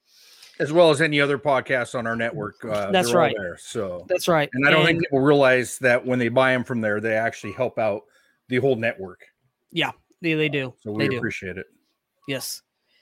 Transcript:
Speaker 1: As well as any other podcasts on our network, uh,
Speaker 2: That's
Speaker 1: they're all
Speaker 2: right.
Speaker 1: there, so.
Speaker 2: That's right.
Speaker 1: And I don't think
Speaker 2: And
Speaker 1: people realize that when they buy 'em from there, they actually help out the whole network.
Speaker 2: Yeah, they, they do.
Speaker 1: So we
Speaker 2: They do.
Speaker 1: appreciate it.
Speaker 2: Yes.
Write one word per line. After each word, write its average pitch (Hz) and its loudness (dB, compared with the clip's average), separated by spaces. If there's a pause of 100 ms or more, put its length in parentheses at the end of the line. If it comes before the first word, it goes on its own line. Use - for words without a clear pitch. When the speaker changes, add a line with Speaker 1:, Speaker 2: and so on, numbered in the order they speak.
(580)
Speaker 1:
As 143 -2
well 170 6
as 139 2
any 151 2
other 143 2
podcasts 127 -2
on 113 -4
our 117 -2
network, 113 -6
uh, 104 -2
Speaker 2:
That's 175 2
Speaker 1:
they're 120 4
all 170 6
Speaker 2:
right. 135 2
Speaker 1:
there, 87 -10
so. 92 -8
Speaker 2:
That's 180 -4
right. 156 2
Speaker 1:
And 135 0
I 147 4
don't 156 4
think 165 2
Speaker 2:
And 170 -2
Speaker 1:
people 135 0
realize 131 4
that 123 2
when 127 -2
they 117 0
buy 131 2
'em 123 -2
from 120 -4
there, 107 -2
they 110 -2
actually 110 -4
help 123 -4
out 107 -2 (460)
the 127 -2
whole 123 2
network. 95 -6 (460)
Speaker 2:
Yeah, 160 -4 (280)
they, 160 -2
they 156 0
do. 135 -6
Speaker 1:
So 107 -12
we 107 -2
Speaker 2:
They 135 0
do. 127 -4
Speaker 1:
appreciate 98 -8
it. 92 -12 (600)
Speaker 2:
Yes. - -8 (400)